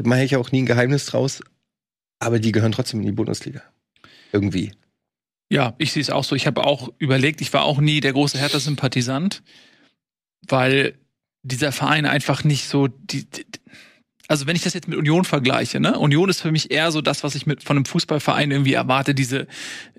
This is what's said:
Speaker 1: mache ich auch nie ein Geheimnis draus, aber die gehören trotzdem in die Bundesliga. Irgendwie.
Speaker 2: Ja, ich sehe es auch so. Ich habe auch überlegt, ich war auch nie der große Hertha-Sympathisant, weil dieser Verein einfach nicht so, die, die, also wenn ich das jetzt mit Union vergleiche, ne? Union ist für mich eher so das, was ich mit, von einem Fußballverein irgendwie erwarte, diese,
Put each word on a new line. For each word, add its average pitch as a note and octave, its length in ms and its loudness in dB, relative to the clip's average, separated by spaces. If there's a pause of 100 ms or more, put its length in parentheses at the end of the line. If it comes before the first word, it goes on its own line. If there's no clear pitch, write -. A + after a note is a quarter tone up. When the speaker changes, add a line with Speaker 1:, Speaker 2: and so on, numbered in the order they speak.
Speaker 1:
mache B2+ 200 4
ich C3+ 120 2
auch B2 140 0
nie C3 120 2
ein B2+ 40 0
Geheimnis B2 400 2
draus, B2+ 360 -4 (800)
aber A#2 180 2
die A2 140 2
gehören A2 200 2
trotzdem A2+ 280 -4
in G2+ 60 -2
die G#2 60 -2
Bundesliga. A2 480 -6 (720)
Irgendwie. G2 400 0 (800)
Speaker 2:
Ja, B2+ 260 0
ich - 160 -2
sehe D#3 80 -4
es C3+ 100 -4
auch C#3 140 0
so. - 100 -4
Ich C3+ 120 0
habe - 180 0
auch C3 240 0 (100)
überlegt, C3+ 440 0
ich - 100 -8
war C#3+ 120 2
auch C3+ 160 2
nie D3+ 200 4
der C3+ 140 0
große C#3 240 2
Hertha-Sympathisant, C#3 1040 -2 (1080)
weil C3+ 460 2 (480)
dieser C3 300 -2
Verein D3 340 0
einfach C#3 380 0
nicht D3 240 2
so, C#3 200 2
die, - 400 -10
die, - 160 -14 (840)
also D3 180 0
wenn E3+ 100 0
ich E3 60 -2
das F3+ 120 -2
jetzt F3 140 -10
mit D#3+ 100 -6
Union D#3+ 260 4
vergleiche, B2+ 560 0
ne? E3+ 180 2
Union D3+ 320 4
ist - 100 -2
für E3 120 -2
mich D#3 180 0
eher D#3 200 2
so D#3 100 -2
das, C#3+ 240 -2
was C#3+ 100 -4
ich C#3+ 120 -6
mit, C#3+ 160 -2
von D3 140 0
einem C#3 80 2
Fußballverein D3 680 0
irgendwie C#3 240 2
erwarte, C3 400 0
diese, C3 320 -2 (520)